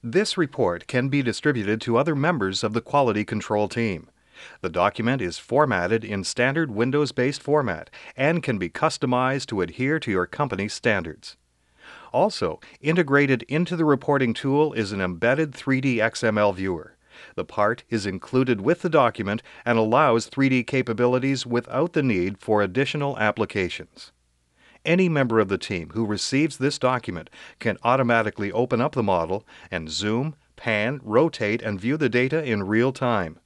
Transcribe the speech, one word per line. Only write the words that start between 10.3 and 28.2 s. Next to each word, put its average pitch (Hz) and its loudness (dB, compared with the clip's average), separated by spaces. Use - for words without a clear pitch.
standards. 90 -4
Also, 120 0
integrated 139 2
into 170 0
the 165 0
reporting 135 2
tool 143 0
is 104 -2
an 98 -4
embedded 120 0
three 131 -2
D 127 0
X 113 0
M 110 2
L 104 4
viewer. 92 -6
The 92 -4
part 110 0
is 107 -2
included 117 0
with 143 2
the 180 -2
document 113 2
and 117 4
allows 117 4
three 135 0
D 127 2
capabilities 127 0
without 120 -2
the 147 0
need 98 0
for 104 2
additional 135 -2
applications. 104 -4
Any 180 2
member 127 2
of 101 2
the 95 0
team 85 -6
who 110 -2
receives 135 -2
this 143 -2
document 120 -4
can 104 -2
automatically 117 2